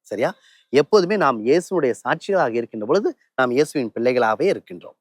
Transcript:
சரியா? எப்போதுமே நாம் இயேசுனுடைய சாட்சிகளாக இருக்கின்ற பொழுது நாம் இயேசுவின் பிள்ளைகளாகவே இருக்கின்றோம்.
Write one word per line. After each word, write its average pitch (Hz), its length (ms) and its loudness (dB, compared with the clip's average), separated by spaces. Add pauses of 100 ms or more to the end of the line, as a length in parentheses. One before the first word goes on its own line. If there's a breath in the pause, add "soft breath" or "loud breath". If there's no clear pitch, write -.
சரியா? 131 320 -4 (360 soft breath)
எப்போதுமே 185 480 4
நாம் 131 280 0
இயேசுனுடைய 147 480 0 (100)
சாட்சிகளாக 160 500 -2
இருக்கின்ற 113 320 -6
பொழுது 202 320 -2 (180)
நாம் 123 160 0
இயேசுவின் 135 400 -2
பிள்ளைகளாகவே 120 600 0
இருக்கின்றோம். 92 500 -10